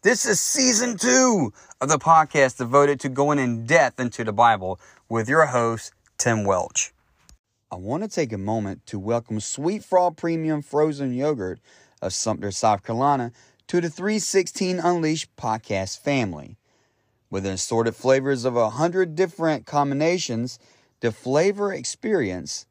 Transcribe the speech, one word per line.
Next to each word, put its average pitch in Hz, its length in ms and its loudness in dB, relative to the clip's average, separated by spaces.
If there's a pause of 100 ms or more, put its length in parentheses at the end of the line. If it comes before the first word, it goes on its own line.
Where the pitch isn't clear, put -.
This 233 240 4
is 208 120 2
season 247 560 0
two 240 560 2 (300)
of 135 80 -4
the 156 80 4
podcast 156 600 4
devoted 139 400 4
to 143 100 -4
going 143 300 0
in 117 260 -2
depth 143 340 2
into 120 240 -4
the 113 80 -4
Bible 101 480 2 (300)
with 113 180 -2
your 151 200 4
host, 117 440 -2 (280)
Tim 110 240 0
Welch. 95 500 -2 (760)
I 90 60 -10
want 113 260 -6
to 220 60 -8
take 139 220 -4
a 107 60 -6
moment 101 480 -4
to 104 140 -10
welcome 113 400 -4
Sweet 180 440 -4
Frog 180 340 2
Premium 160 440 -2
Frozen 143 540 -2
Yogurt 123 440 -4 (400)
of 95 140 -6
Sumter, 101 380 -4
South 104 320 0
Carolina, 127 480 0 (340)
to 175 160 0
the 170 80 -4
three 202 300 -4
sixteen 185 600 0
Unleashed 165 560 0
podcast 107 640 -4
family. 107 580 -4 (720)
With 95 160 -4
assorted 113 480 -2
flavors 131 500 2
of 123 100 0
a 117 140 2
hundred 170 460 -2
different 165 500 -2
combinations, 143 960 -2 (400)
the 117 120 -2
flavor 196 600 0
experience 104 960 -4